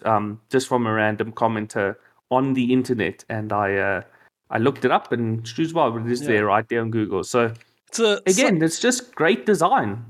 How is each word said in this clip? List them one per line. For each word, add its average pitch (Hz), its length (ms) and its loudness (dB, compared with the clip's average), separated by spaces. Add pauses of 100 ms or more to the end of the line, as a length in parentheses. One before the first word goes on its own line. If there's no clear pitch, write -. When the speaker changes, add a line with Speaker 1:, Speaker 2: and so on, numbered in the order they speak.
Speaker 1:
um, 104 440 0
just 131 180 0
from 120 180 0
a 110 80 0
random 107 380 0
commenter 107 640 -2 (340)
on 131 240 2
the 123 200 0
internet, 123 560 0
and 107 240 -6
I, 101 220 0
uh, 98 260 -2 (480)
I 113 80 -2
looked 131 260 0
it 131 80 4
up, 196 200 0
and 113 360 -4 (100)
it's 160 160 -2
well, 139 240 0
it 117 140 -4
is 123 100 -4
Speaker 2:
Yeah. 147 60 -8
Speaker 1:
there 107 180 2
right 104 220 2
there 117 140 -2
on 110 100 -4
Google. 98 320 -2
So 117 300 0 (340)
Speaker 2:
It's - 120 -8
a, 208 280 2
Speaker 1:
again, 190 320 4
Speaker 2:
so 160 60 2
Speaker 1:
it's 160 140 -2
just - 360 -2
great 190 320 2
design 165 640 2